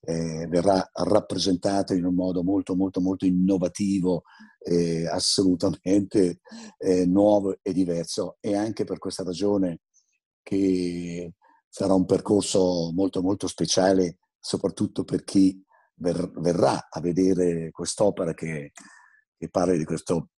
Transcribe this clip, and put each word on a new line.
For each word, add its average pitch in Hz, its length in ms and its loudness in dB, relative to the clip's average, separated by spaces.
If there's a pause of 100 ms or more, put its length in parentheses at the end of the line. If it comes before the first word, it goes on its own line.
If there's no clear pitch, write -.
eh, 82 400 -4
verrà 90 440 4
rappresentato 98 1000 0
in 90 120 0
un 90 100 0
modo 90 300 -2
molto, 95 320 0
molto, 95 240 0
molto 92 240 -2
innovativo, 92 960 0 (360)
eh, 85 500 0
assolutamente, 95 1300 0 (380)
eh, 92 280 2
nuovo 98 560 2
e 98 100 -4
diverso. 87 680 -4
E 104 140 -4
anche 107 300 -4
per 87 140 -6
questa 95 260 -8
ragione 90 560 -2 (600)
che 87 920 -2 (360)
sarà 95 260 0
un 92 100 4
percorso 90 880 0
molto, 95 300 -2
molto 95 260 -2
speciale, 92 680 0 (200)
soprattutto - 640 -4
per 87 220 -4
chi 95 360 4 (340)
ver-, 85 420 -4
verrà 87 520 0
a - 120 -10
vedere 87 680 0
quest'opera 90 640 -2
che, 78 400 -10 (640)
che - 120 -12
parla 90 260 0
di 78 100 0
questo 80 540 -4